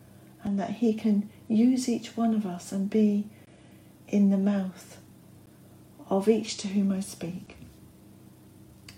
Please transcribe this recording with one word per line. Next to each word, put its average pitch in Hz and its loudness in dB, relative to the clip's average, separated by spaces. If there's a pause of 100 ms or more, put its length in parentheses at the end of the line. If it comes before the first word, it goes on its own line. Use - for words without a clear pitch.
(440)
and 202 -2
that - -6
he 220 2
can 208 0 (180)
use 247 2
each - -4
one 226 0
of 208 -2
us 180 -8
and 196 -2
be 208 2 (800)
in 202 4
the 196 2
mouth 190 -2 (1080)
of 196 2
each 220 0
to 202 -8
whom 196 0
I 190 -2
speak. - -12 (1400)